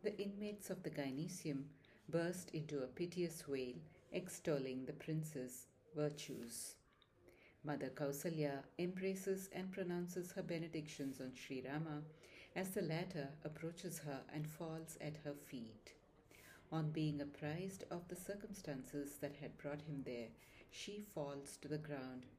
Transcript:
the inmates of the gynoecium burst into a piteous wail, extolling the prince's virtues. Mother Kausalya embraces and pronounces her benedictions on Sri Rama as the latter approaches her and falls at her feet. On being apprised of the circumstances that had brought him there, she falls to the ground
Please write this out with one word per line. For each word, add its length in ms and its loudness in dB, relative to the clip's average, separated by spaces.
the 180 4
inmates 480 -2
of 140 -2
the 80 0
gynoecium 720 0
burst 440 4
into 320 2
a 40 0
piteous 600 0
wail, 260 2
extolling 720 4
the 80 -2
prince's 720 0
virtues. 800 0
Mother 260 2
Kausalya 720 4
embraces 760 2
and 180 0
pronounces 600 0
her 100 0
benedictions 760 0
on 140 -2
Sri 340 -4
Rama 360 2
as 140 2
the 140 4
latter 460 2
approaches 600 -2
her 160 0
and 160 0
falls 540 -4
at 220 -2
her 100 0
feet. 600 -8
On 200 6
being 300 6
apprised 680 -2
of 180 -2
the 80 -4
circumstances 1040 -2
that 220 0
had 160 -6
brought 240 -2
him 240 -2
there, 220 -2
she 340 -6
falls 440 -2
to 80 -10
the 120 2
ground 480 -2